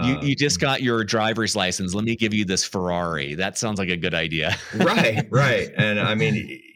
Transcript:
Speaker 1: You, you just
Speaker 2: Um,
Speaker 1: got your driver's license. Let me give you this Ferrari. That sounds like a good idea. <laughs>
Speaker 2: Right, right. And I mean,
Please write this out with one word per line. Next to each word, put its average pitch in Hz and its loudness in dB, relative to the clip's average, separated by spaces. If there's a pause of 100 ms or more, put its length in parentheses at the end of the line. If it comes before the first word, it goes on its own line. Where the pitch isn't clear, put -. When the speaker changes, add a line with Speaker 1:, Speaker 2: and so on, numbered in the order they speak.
Speaker 1:
You, 127 2
you 139 0
just 143 2
Speaker 2:
Um, 87 -4
Speaker 1:
got 135 0
your 117 2
driver's 110 0
license. 92 0
Let 104 0
me 113 0
give 110 0
you 107 2
this 92 0
Ferrari. 87 -2
That 95 -2
sounds 107 -2
like 92 -2
a 90 0
good 82 -2
idea. 80 0
<laughs> - -12
Speaker 2:
Right, 123 2
right. 120 2
And 107 2
I 101 0
mean, 107 -2 (160)